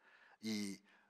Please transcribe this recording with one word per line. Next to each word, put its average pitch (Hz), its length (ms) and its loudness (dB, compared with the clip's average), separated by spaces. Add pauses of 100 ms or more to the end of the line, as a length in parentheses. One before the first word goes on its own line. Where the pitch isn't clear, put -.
(420)
이 104 360 2 (320)